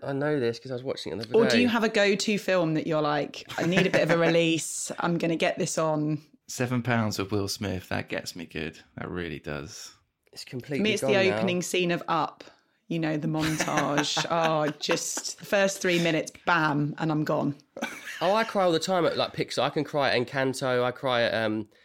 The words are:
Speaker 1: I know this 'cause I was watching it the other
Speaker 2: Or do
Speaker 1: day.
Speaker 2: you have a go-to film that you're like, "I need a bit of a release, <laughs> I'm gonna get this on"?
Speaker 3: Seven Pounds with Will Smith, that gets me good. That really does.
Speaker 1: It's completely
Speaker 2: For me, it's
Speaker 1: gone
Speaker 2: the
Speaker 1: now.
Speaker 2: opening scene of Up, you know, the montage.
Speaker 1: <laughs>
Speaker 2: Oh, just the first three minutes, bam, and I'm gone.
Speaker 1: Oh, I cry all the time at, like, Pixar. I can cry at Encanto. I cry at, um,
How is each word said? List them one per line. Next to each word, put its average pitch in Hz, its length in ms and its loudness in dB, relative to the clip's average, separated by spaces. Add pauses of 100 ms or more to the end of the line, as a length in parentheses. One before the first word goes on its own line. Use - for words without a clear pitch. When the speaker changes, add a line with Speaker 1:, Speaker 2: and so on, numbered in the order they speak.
Speaker 1:
I 135 100 -6
know 147 280 0
this 117 180 0
'cause 131 140 -12
I - 20 -4
was 123 80 -8
watching - 300 -6
it 82 60 -4
the 110 60 -8
other 110 100 -2
Speaker 2:
Or 226 100 8
do - 60 4
Speaker 1:
day. 233 120 6
Speaker 2:
you 247 60 4
have 220 160 2
a 226 40 4
go-to 208 480 2
film 180 380 2
that 156 140 -2
you're 156 140 2
like, 147 420 -2 (120)
"I - 100 -2
need 180 200 4
a 185 40 0
bit - 120 4
of 160 80 2
a 170 80 4
release, 165 760 2
<laughs> - 20 -10
I'm 170 200 0
gonna 165 180 0
get 175 200 0
this 175 220 -4
on"? 151 420 0 (260)
Speaker 3:
Seven 123 360 -2
Pounds 113 360 0
with 98 140 -4
Will 101 160 0
Smith, 95 400 -6
that 101 220 -6
gets - 260 -8
me 85 80 -12
good. 80 340 -8 (200)
That - 100 -8
really 82 300 -6
does. 73 560 -10 (360)
Speaker 1:
It's - 140 -16
completely 135 360 -6
Speaker 2:
For - 20 0
me, 214 100 2
it's 208 80 -2
Speaker 1:
gone - 120 0
Speaker 2:
the 190 180 4
Speaker 1:
now. 202 80 0
Speaker 2:
opening 180 240 0
scene 180 280 0
of 170 160 -2
Up, - 380 -2 (420)
you 170 120 -4
know, 156 180 0
the 156 120 -4
montage. 156 1000 0
Speaker 1:
<laughs> - 40 -6
Speaker 2:
Oh, 160 480 2
just - 600 -4
the - 80 -20
first 196 340 2
three 175 180 2
minutes, 165 340 2 (120)
bam, 151 540 2
and 160 120 0
I'm 151 140 0
gone. 147 300 0 (640)
Speaker 1:
Oh, 180 140 2
I 220 100 2
cry 202 200 0
all 180 80 4
the 160 60 4
time 175 280 2
at, - 100 0
like, 120 160 0
Pixar. - 300 -2
I 135 80 2
can 151 140 0
cry 139 260 0
at 113 100 2
Encanto. 127 640 0
I 123 80 0
cry 123 320 0
at, 110 100 2
um, 110 340 0 (180)